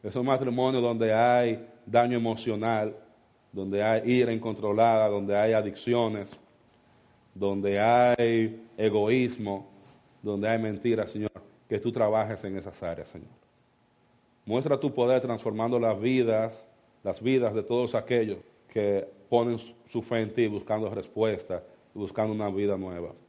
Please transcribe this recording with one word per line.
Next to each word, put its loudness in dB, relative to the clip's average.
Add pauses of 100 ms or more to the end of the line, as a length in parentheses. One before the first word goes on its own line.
Esos -4
matrimonios 0
donde 2
hay 4 (180)
daño 2
emocional, -2 (580)
donde -2
hay 2
ira 4
incontrolada, 2
donde 0
hay 4
adicciones, -2 (1040)
donde 0
hay 4 (100)
egoísmo, 0 (560)
donde -4
hay 0
mentira, -2
Señor, -6 (380)
que -2
tú -2
trabajes 0
en -8
esas -12
áreas, -8
Señor. -18 (1160)
Muestra 0
tu -2
poder 2
transformando -2
las 0
vidas, 0 (500)
las -6
vidas 2
de -2
todos -2
aquellos 0 (300)
que 0 (220)
ponen 2
su -10
fe -2
en -4
ti 2
buscando -4
respuesta -4 (320)
y -12
buscando -2
una -4
vida 0
nueva. -8 (160)